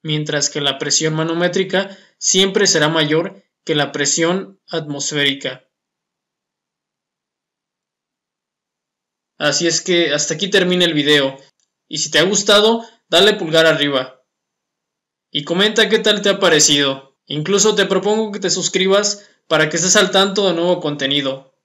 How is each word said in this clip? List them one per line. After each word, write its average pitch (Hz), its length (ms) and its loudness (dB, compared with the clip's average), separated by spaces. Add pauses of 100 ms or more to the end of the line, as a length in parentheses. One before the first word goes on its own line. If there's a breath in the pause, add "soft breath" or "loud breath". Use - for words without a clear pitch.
mientras 151 460 -4
que 147 120 -6
la 139 180 -4
presión 156 360 -2
manométrica 175 840 -2 (200 loud breath)
siempre 190 500 0
será 151 200 2
mayor 160 540 -2 (220)
que 160 100 -4
la 143 160 -2
presión 165 720 -4 (100)
atmosférica. 143 1000 -6 (3750)
Así 151 280 0
es 160 140 0
que 170 340 0
hasta 147 200 -4
aquí 190 140 -6
termina 180 360 2
el 165 100 0
video, 143 420 2 (520 loud breath)
y 160 100 -10
si 151 140 -6
te 151 80 2
ha 165 40 4
gustado, 208 600 2 (240 loud breath)
dale 196 260 4
pulgar 160 320 2
arriba, 143 520 0 (1120)
y 151 140 -6
comenta 208 440 0
qué 208 100 2
tal 208 240 0
te 202 80 2
ha 196 80 0
parecido. 147 760 2 (100)
Incluso 190 480 0
te 190 120 2
propongo 208 460 0
que 208 80 -10
te 185 100 -2
suscribas 190 800 -2 (180 loud breath)
para 156 220 2
que 165 80 -6
estés 180 200 0
al 185 140 2
tanto 196 360 2
de 175 80 2
nuevo 175 260 0
contenido. 143 760 -4 (100)